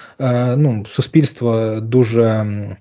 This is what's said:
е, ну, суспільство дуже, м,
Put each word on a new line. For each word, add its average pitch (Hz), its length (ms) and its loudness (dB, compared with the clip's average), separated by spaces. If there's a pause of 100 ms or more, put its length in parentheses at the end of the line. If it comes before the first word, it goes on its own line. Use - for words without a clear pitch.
(200)
е, 123 360 0
ну, 123 300 0
суспільство 113 920 -2
дуже, 113 440 2
м, 104 580 -2